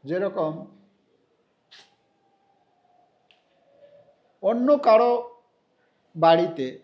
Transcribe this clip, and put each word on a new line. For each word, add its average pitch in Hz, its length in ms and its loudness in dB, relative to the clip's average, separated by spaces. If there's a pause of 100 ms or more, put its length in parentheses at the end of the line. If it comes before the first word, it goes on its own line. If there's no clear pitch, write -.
যেরকম 165 500 -6 (4000)
অন্য 233 240 -2 (200)
কারো 240 240 4 (1040)
বাড়িতে 165 520 2 (160)